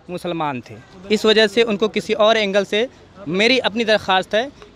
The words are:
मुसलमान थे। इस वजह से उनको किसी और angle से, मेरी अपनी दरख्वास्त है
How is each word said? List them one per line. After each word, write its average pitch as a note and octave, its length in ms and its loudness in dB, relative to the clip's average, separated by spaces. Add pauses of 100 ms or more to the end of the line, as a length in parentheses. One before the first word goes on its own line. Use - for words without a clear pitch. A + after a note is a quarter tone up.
(100)
मुसलमान E3 600 -6
थे। A2+ 40 -18 (380)
इस G#3+ 140 0
वजह A3 200 4
से A3 160 0
उनको A3 260 0
किसी - 260 -4
और G#3+ 220 4
angle G3+ 280 0
से, G#3+ 240 -2 (400)
मेरी G#3+ 300 2
अपनी A3+ 260 -2
दरख्वास्त G3 500 0
है A#3 140 0 (280)